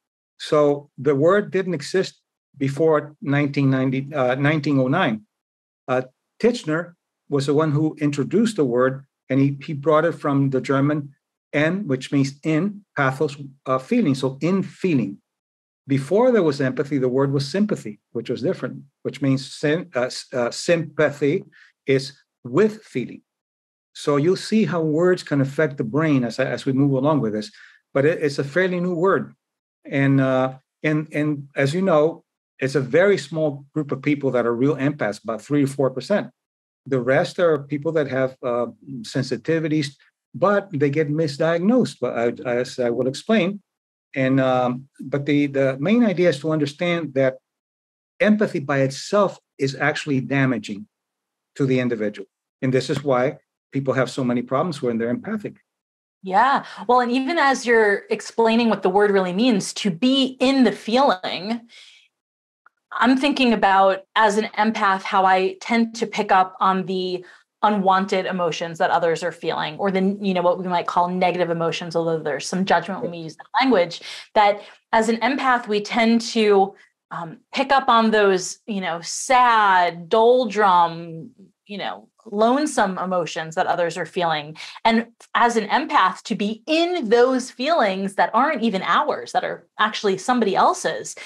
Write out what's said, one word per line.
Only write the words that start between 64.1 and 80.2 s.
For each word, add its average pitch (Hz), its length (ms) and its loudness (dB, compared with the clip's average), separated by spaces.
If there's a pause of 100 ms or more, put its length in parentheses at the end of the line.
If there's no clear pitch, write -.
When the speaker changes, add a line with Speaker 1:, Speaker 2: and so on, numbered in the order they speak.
Speaker 2:
as 214 220 4
an 208 80 0 (120)
empath, 214 440 0
how 190 240 0
I 190 340 2
tend 226 360 0
to 214 120 -4
pick 208 240 -2
up 185 300 2
on 190 240 0
the 185 400 -6 (360)
unwanted 190 680 2
emotions 170 500 -4
that 180 140 0
others 165 320 0
are 170 80 -4
feeling, 156 480 -6
or 196 100 -2
the, 190 320 0
you 196 140 -2
know, 185 80 -2
what 175 160 2
we 185 80 -6
might 175 180 -2
call 175 240 0
negative 180 400 0
emotions, 165 460 -4
although 165 240 -2
there's 147 280 -6
some 185 160 -2
judgment 196 380 0
when 165 80 -6
we 170 80 -12
use 160 200 -14
that - 100 -20 (120)
language, 202 420 2 (340)
that 208 260 4 (300)
as 226 180 2
an 226 80 0
empath, 254 500 -2
we 208 140 -2
tend 226 400 2
to, 202 540 2 (340)
um, 165 300 -12 (160)
pick 277 160 0
up 269 180 2
on 226 220 4
those, 196 560 2
you 202 140 -6
know, 170 200 -4
sad, 190 1080 2
doldrum, 190 1200 2 (340)